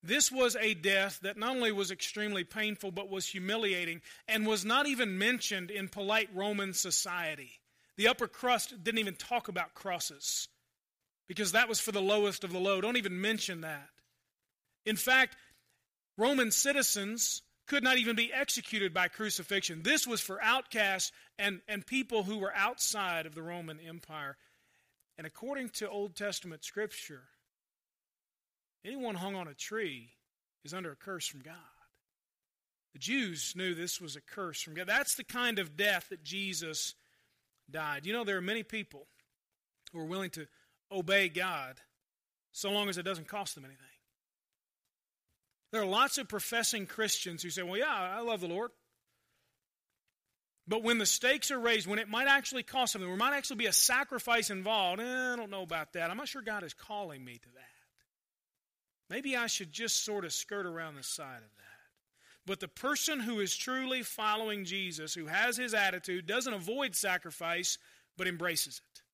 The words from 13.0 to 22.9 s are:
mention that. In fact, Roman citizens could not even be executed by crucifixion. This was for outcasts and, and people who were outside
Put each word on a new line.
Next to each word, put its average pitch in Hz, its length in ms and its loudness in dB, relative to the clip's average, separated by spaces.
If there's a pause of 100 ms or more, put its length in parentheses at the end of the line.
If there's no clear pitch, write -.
mention 196 400 -2
that. 151 260 -10 (1000)
In 214 120 2
fact, 254 400 6 (800)
Roman 240 340 4
citizens 240 920 2 (220)
could 285 180 2
not 262 140 8
even 233 200 2
be 233 160 2
executed 220 600 0
by 180 140 4
crucifixion. 190 760 -2
This 277 220 4
was 233 140 0
for 190 240 -4
outcasts 220 720 2 (260)
and, 202 300 0
and 208 160 -6
people 247 380 0
who 208 160 -2
were 190 140 -2
outside 196 720 0